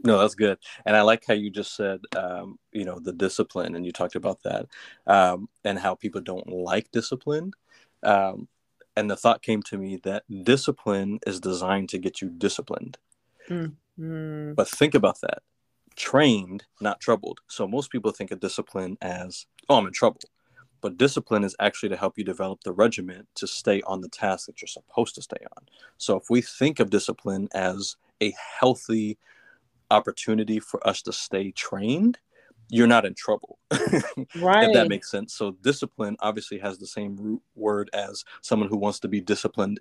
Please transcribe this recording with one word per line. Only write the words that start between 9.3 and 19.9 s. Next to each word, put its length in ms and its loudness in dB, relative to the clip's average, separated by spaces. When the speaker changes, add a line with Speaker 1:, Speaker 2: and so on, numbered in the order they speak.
Speaker 1:
came 220 0
to 140 -8
me 200 -6
that 260 -4
discipline 800 2
is 140 -4
designed 500 -2
to 80 -6
get 220 -6
you 100 -6
disciplined. 680 -4
Speaker 2:
Mm-hmm. 1080 -8
Speaker 1:
But 140 2
think 260 2
about 260 4
that. 220 -6
Trained, 680 2
not 200 -2
troubled. 480 0
So 200 -4
most 220 -4
people 220 -2
think 180 -10
of 100 -10
discipline 640 -6
as, 440 -8
"Oh, 80 8
I'm 100 4
in 60 -8